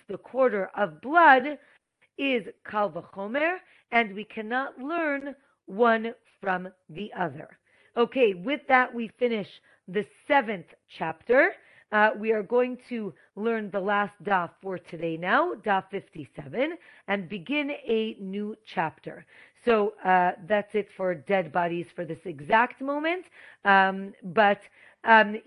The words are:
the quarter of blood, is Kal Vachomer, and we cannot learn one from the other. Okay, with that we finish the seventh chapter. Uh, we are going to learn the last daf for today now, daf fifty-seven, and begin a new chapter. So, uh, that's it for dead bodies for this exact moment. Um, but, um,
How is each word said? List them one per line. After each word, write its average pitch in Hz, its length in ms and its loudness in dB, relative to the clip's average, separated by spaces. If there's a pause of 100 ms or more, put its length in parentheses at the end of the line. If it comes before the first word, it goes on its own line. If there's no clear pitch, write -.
the 190 100 -10
quarter 214 560 0
of 165 260 -2
blood, 285 580 6 (600)
is 262 280 -2 (200)
Kal 208 240 -2
Vachomer, 220 640 -4 (340)
and 226 240 0
we 208 100 -10
cannot 240 540 -6
learn 285 560 -4 (320)
one 226 480 0 (260)
from 185 280 -4 (220)
the 208 240 -12
other. 156 440 -8 (380)
Okay, 233 380 2
with 196 340 -6
that 254 240 2
we 233 160 -8
finish 226 400 -4 (400)
the 190 160 -4 (220)
seventh 220 400 0 (220)
chapter. 247 680 0 (380)
Uh, 214 260 4
we 220 140 -2
are 214 100 0
going 247 340 0 (120)
to 214 260 -8 (220)
learn 214 340 -4
the 196 100 -4
last 202 320 0 (120)
daf 185 260 0 (100)
for 190 160 -8
today 165 400 -6
now, 254 380 0
daf 196 360 0
fifty-seven, 175 840 -8 (300)
and 196 220 -4
begin 254 420 -4
a 220 480 -4
new 202 380 -8 (100)
chapter. 160 580 -8 (400)
So, 214 300 2 (100)
uh, 185 280 4 (140)
that's 202 280 -2
it 202 220 -2
for 185 180 -2
dead 170 380 -2
bodies 175 420 -2
for 175 100 -8
this 156 200 -10
exact 196 560 0
moment. 302 460 -4 (380)
Um, 196 580 4
but, 202 380 2 (440)
um, 214 420 6